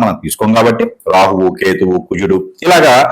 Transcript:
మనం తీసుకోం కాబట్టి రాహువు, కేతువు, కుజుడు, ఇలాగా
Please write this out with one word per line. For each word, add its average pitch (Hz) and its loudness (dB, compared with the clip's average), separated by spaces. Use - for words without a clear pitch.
మనం 98 0
తీసుకోం 107 -2
కాబట్టి 117 0
రాహువు, 95 2
కేతువు, 92 -2
కుజుడు, 95 -2
ఇలాగా 156 4